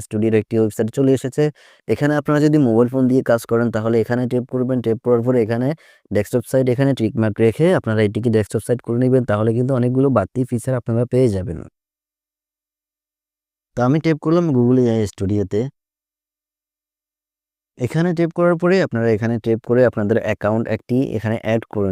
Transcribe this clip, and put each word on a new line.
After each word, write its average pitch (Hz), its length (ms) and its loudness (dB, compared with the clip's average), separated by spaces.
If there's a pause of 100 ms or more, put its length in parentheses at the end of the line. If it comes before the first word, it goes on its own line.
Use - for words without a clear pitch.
Studio-র 110 380 -2
একটি - 180 -8
ওয়েবসাইট 110 360 -2
চলে 135 220 4
এসেছে। 139 260 -4 (440)
এখানে 147 320 0
আপনারা 147 260 0
যদি 151 200 4
মোবাইল 117 260 4
ফোন 131 180 0
দিয়ে 127 200 2
কাজ 117 100 2 (100)
করেন 117 240 2
তাহলে 113 280 0
এখানে 123 280 -2
ট্যাপ 123 220 -2
করবেন, 127 320 -2
ট্যাপ 113 200 0
করার 120 220 2
পরে 127 180 2
এখানে 117 240 -2 (420)
ডেস্কটপ 117 400 -2
সাইট 131 240 0
এখানে 139 240 0
টিক 110 140 0 (100)
মার্ক 110 220 -2
রেখে 113 220 2 (120)
আপনারা 110 280 -2
এটিকে 110 300 -2
ডেস্কটপ 107 280 -2
সাইট 120 220 -4
করে 117 180 -2
নেবেন, 127 260 2
তাহলে 107 280 0
কিন্তু 127 200 -2
অনেকগুলো 127 380 2
বাড়তি 104 240 -2 (100)
ফিচার 127 300 -4
আপনারা 117 300 -2
পেয়ে 123 240 2
যাবেন। 90 240 -6 (2250)
তো - 100 -2
আমি 139 180 4
ট্যাপ 160 200 0
করলাম 170 200 2 (120)
Google 123 260 4
এআই 113 180 2 (120)
Studio-তে। 101 500 -2 (2250)
এখানে 160 360 -2
ট্যাপ 165 240 0
করার 175 240 2
পরে 180 140 2 (100)
আপনারা 117 300 -2
এখানে 113 180 -2 (100)
ট্যাপ 113 220 0
করে 120 140 2 (100)
আপনাদের 110 360 0
অ্যাকাউন্ট 107 380 -2 (100)
একটি 120 220 -4 (200)
এখানে 110 280 -4
অ্যাড 113 180 -2 (120)
করে 101 180 -2